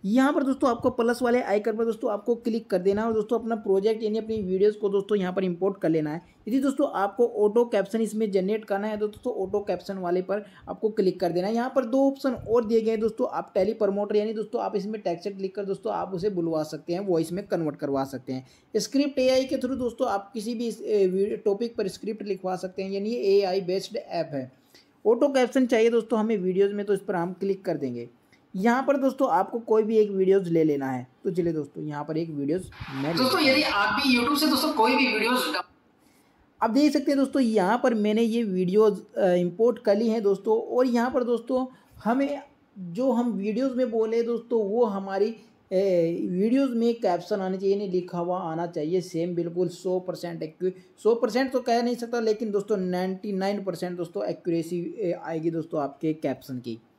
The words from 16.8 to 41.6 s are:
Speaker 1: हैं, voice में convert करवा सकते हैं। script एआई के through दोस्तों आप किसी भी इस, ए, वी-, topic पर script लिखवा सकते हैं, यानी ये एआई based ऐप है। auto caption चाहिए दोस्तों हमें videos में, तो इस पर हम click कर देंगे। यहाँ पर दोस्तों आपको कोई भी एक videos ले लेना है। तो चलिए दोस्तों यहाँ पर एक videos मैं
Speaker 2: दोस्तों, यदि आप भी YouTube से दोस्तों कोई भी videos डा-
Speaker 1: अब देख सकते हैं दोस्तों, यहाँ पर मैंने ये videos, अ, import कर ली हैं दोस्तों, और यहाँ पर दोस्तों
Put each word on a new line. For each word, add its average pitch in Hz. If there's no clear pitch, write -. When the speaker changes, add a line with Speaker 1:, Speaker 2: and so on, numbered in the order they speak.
Speaker 1:
हैं, 175
voice 170
में 196
convert 160
करवा 139
सकते 131
हैं। 127
script 269
एआई 262
के 269
through 254
दोस्तों 247
आप 196
किसी 226
भी 233
इस, 220
ए, 202
वी-, 196
topic 226
पर 208
script 214
लिखवा 185
सकते 185
हैं, 190
यानी 196
ये 202
एआई 196
based 185
ऐप 165
है। 127
auto 247
caption 262
चाहिए 233
दोस्तों 226
हमें 220
videos 185
में, 202
तो 202
इस 190
पर 196
हम 175
click 196
कर 165
देंगे। 120
यहाँ 240
पर 285
दोस्तों 269
आपको 190
कोई 220
भी 220
एक 214
videos 190
ले 165
लेना 139
है। 127
तो 196
चलिए 170
दोस्तों 156
यहाँ 147
पर 156
एक 165
videos 151
मैं 160
Speaker 2:
दोस्तों, 262
यदि 277
आप 208
भी 254
YouTube 240
से 302
दोस्तों 294
कोई 247
भी 254
videos 240
डा- 180
Speaker 1:
अब 226
देख 285
सकते 294
हैं 277
दोस्तों, 269
यहाँ 220
पर 247
मैंने 214
ये 233
videos, 185
अ, 202
import 180
कर -
ली 226
हैं 220
दोस्तों, 202
और 247
यहाँ 240
पर 254
दोस्तों 240